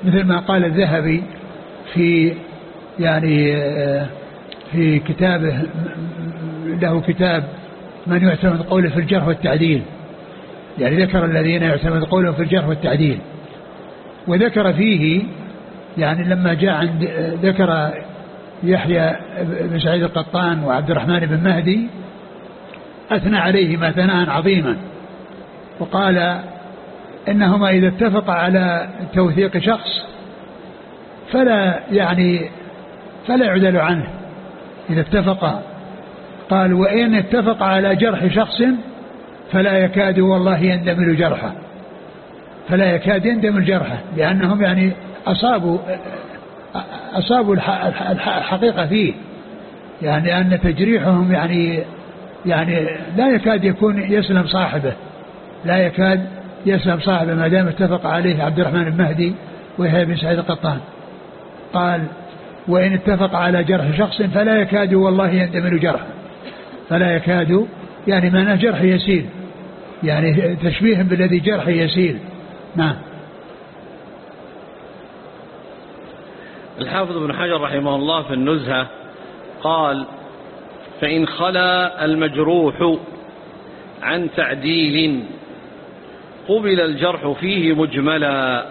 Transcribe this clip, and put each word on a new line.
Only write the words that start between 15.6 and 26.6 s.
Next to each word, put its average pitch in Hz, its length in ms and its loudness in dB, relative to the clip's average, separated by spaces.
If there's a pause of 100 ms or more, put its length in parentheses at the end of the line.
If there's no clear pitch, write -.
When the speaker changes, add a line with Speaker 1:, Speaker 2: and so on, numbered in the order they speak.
Speaker 1:
يعني، 165 260 0
لما 180 300 2
جاء 180 200 2
عند، 165 300 0 (400)
ذكر 175 480 2 (720)
يحيى 170 520 2 (260)
بن 170 380 -2
سعيد 170 240 2
القطان 170 600 -2
وعبد 139 280 0
الرحمن 160 280 2
بن 160 240 0
مهدي، 185 440 2 (1200)
أثنى 202 260 2
عليهما 170 540 2
ثناء 180 380 2
عظيما، 156 480 2 (1000)
وقال 180 600 0 (880)